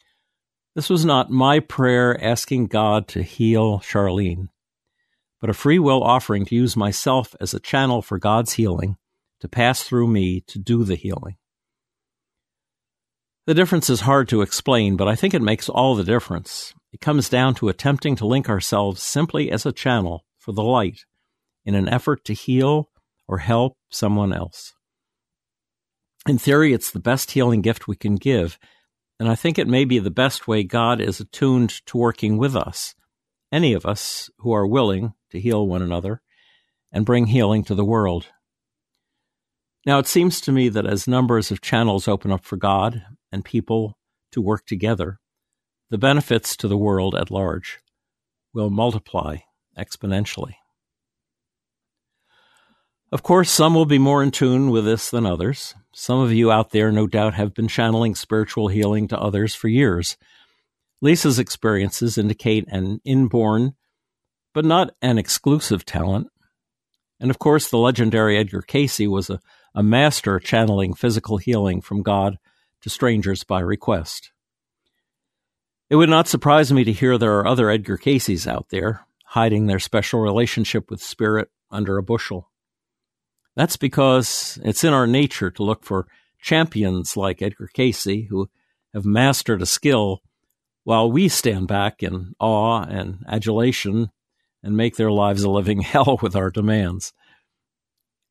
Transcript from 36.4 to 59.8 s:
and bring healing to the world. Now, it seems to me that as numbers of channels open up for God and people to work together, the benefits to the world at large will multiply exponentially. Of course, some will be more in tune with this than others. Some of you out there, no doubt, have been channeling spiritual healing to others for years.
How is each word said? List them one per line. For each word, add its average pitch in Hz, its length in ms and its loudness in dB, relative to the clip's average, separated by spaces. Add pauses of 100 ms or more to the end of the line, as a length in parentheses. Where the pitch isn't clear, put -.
and 104 140 -2
bring 120 220 2
healing 107 380 2
to 104 100 -2
the 101 100 0
world. 98 420 0 (1600)
Now, 143 120 2
it 135 100 0
seems 175 340 2
to 143 100 -2
me 127 180 4
that 104 160 -2
as 101 220 -2
numbers 123 440 2
of 98 100 -6
channels 113 460 0
open 101 240 -2
up 92 120 -2
for - 140 -10
God 101 460 0 (280)
and 95 140 -8
people 110 520 -4 (360)
to 120 80 -4
work 104 240 -2
together, 98 560 -4 (720)
the 110 60 -4
benefits 135 580 0
to - 140 -4
the 101 80 0
world 98 380 0
at 95 140 -4
large 90 500 -6 (720)
will 104 160 -2
multiply 101 680 -4 (400)
exponentially. - 760 -6 (2500)
Of 139 120 -6
course, 180 280 4
some 165 240 4
will 160 100 4
be 143 140 4
more 139 240 4
in 139 80 2
tune 131 380 2
with 113 160 2
this 110 240 -2
than 117 160 -2
others. 92 500 -4 (180)
Some - 260 -4
of 123 120 2
you 113 180 4
out 110 200 2
there, 107 240 2
no 107 140 2
doubt, 107 260 0
have 104 200 -4
been 113 140 -4
channeling 113 480 0
spiritual 107 540 -2
healing 107 400 0
to - 100 -4
others 104 340 -2
for - 140 -6
years. 110 480 2 (840)